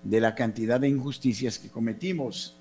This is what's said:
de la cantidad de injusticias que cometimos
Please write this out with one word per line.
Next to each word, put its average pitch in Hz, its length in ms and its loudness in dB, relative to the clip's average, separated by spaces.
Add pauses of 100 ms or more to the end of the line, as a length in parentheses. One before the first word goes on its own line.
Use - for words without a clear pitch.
de 107 180 4
la 113 140 4
cantidad 113 440 0
de 139 100 4
injusticias 127 680 0
que - 120 -16
cometimos 117 920 -4